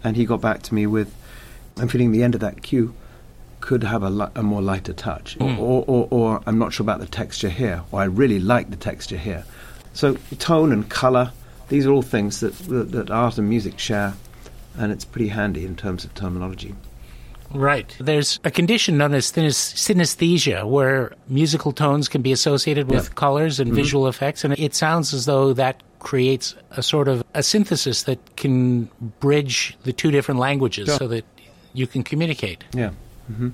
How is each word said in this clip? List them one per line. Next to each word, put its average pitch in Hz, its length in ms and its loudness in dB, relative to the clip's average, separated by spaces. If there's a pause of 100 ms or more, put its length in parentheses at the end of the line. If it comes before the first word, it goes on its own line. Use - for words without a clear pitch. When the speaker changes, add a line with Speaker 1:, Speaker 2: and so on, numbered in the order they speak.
Speaker 1:
And 110 140 -2
he 120 80 4
got 110 160 0
back 110 220 -2
to - 120 -6
me 104 120 2
with, 107 280 0 (640)
"I'm 120 120 -2
feeling 120 240 4
the 113 100 4
end 123 120 4
of 104 60 -2
that - 220 -6
cue 123 320 0 (680)
could 120 240 0
have 104 180 -2
a 95 60 -2
li-, 101 260 -2
a 113 80 -4
more 104 200 0
lighter 98 320 -2
touch," - 440 -10
or, - 120 0
Speaker 2:
Mm. 117 80 -2
Speaker 1:
or, 127 280 2
or, 123 240 2
or, 113 360 2
"I'm 113 120 2
not 113 140 0
sure - 120 -4
about 101 160 -2
the 95 60 -8
texture 113 440 -4
here," 87 320 -2 (100)
or, 98 80 -2
"I 98 40 2
really 101 360 2
like 101 300 2
the 98 60 -10
texture - 420 -8
here." 82 260 -8 (480)
So 135 220 2 (240)
tone 160 340 4
and 104 160 0
colour, 127 440 2 (360)
these 139 180 2
are 135 40 4
all 139 100 6
things 104 400 -2
that, 113 200 -2
that, 120 320 -4
that 117 180 -4
art 113 260 0
and 104 140 0
music 107 280 -2
share, 101 360 -2 (640)
and 104 120 -2
it's - 140 -6
pretty 113 240 -2
handy 101 380 -4
in 92 100 -8
terms 90 300 -6
of - 80 -16
terminology. 92 600 -8 (760)
Speaker 2:
Right. 139 480 0
There's 147 460 0
a 156 60 2
condition 170 480 2
known 147 160 4
as 131 180 2
synes-, 156 420 2
synesthesia, 165 960 2
where 131 460 2 (140)
musical 147 440 2
tones 147 340 2
can 127 140 -2
be 127 100 2
associated 139 600 2
with 117 140 2
Speaker 1:
Yeah. - 100 -12
Speaker 2:
colors 143 440 2
and 123 120 2
Speaker 1:
Mm-hmm. 117 60 2
Speaker 2:
visual 143 300 4
effects, 139 380 -2
and 139 140 2
it 151 160 -2
sounds 160 400 0
as 123 100 -2
though 135 300 4
that 131 280 0 (160)
creates 131 560 0 (180)
a 131 100 -6
sort 143 260 2
of 123 240 0
a 151 100 -2
synthesis 175 600 2
that - 340 -4
can 123 540 2 (300)
bridge 143 640 0
the 127 100 -4
two - 160 2
different 139 300 2
languages 131 480 0
Speaker 1:
Sure. 147 100 2
Speaker 2:
so 127 100 -2
that 113 160 -4 (480)
you 127 140 -2
can 127 160 -4
communicate. 147 600 -4 (100)
Speaker 1:
Yeah. 117 160 -2 (420)
Mm-hmm. 120 220 -4